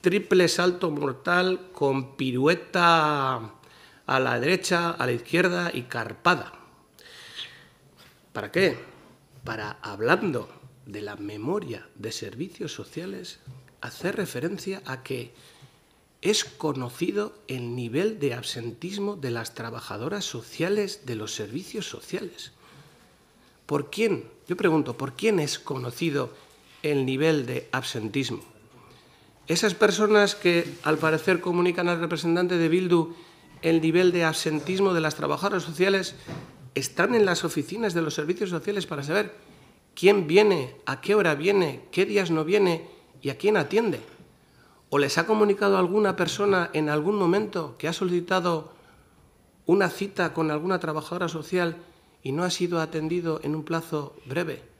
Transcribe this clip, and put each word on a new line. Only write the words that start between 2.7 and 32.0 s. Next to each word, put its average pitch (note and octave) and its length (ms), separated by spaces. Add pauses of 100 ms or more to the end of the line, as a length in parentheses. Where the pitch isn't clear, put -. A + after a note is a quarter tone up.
a C3+ 160
la B2 180
derecha, E3+ 520
a E3 160
la B2+ 60
izquierda F3 600
y B2+ 100
carpada. A#2 720 (1800)
¿Para G#2 180
qué? E3+ 260 (680)
Para, G#2+ 360
hablando A#2+ 680 (340)
de G#2 160
la G#2 140
memoria A2 800
de G#2+ 160
servicios D3 640
sociales, F#3 640 (420)
hacer - 360
referencia F#3+ 680
a C3 180
que A#2+ 280 (880)
es - 240
conocido D3+ 920 (140)
el A#2+ 280
nivel D3 420
de C#3 160
absentismo F3 840
de C3+ 140
las A#2 240
trabajadoras A#2 680
sociales F#3+ 840
de B2 100
los A2 180
servicios C3 540
sociales. - 640 (1120)
¿Por C#3+ 240
quién? G3 380 (200)
Yo F3+ 80
pregunto, D#3 400
¿por C3 180
quién G#3 240
es D3 200
conocido C3+ 720 (500)
el C#3+ 240
nivel C#3 400
de B2+ 260
absentismo? B2 680 (1040)
Esas F3 280
personas G#3 600
que, E3+ 320 (160)
al D#3 140
parecer, D#3+ 440
comunican F3 480
al F3 120